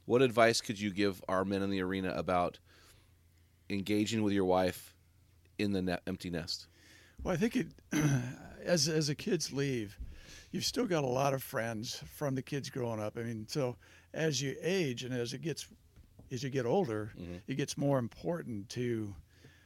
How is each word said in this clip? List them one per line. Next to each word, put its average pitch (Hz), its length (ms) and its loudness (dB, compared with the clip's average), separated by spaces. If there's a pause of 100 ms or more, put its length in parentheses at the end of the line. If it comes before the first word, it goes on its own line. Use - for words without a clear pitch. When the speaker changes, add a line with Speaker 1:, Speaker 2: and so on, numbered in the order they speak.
Speaker 1:
What 123 160 6
advice 113 380 6
could 101 200 -6
you 104 120 0
give 98 360 2
our 95 160 4
men 98 180 2
in 98 80 0
the 98 120 0
arena 92 320 -2
about 87 440 2 (1120)
engaging 104 520 2
with 101 100 4
your 98 120 4
wife 92 500 2 (640)
in 104 140 0
the 95 100 2
ne-, 90 140 0 (100)
empty 92 240 -6
nest? 85 360 -6 (560)
Speaker 2:
Well, - 120 0
I - 20 2
think 226 200 0
it, - 100 0 (260)
<clears throat> 156 100 2 (640)
as, 165 240 4
as 156 200 2
the 151 60 0
kids 170 380 -2
leave, 131 460 -2 (520)
you've 185 140 -4
still - 220 0
got 165 180 2
a 131 40 2
lot 135 260 4
of 135 80 -2
friends 113 640 -4
from 135 280 -4
the 131 80 0
kids - 280 -6
growing 117 300 -2
up. 107 160 -4
I 117 60 -4
mean, 113 260 -6
so 127 280 0 (360)
as 151 300 0
you 139 180 -2
age 147 440 0
and 123 100 -6
as 120 180 -2
it 135 100 -8
gets, 147 240 -6 (640)
as 123 120 -4
you 139 80 -4
get 127 160 0
older, 117 520 0
Speaker 1:
Mm-hmm. 87 160 -8 (120)
Speaker 2:
it 131 100 -4
gets 143 220 -2
more 143 200 4
important 123 720 -4
to 113 440 -2 (520)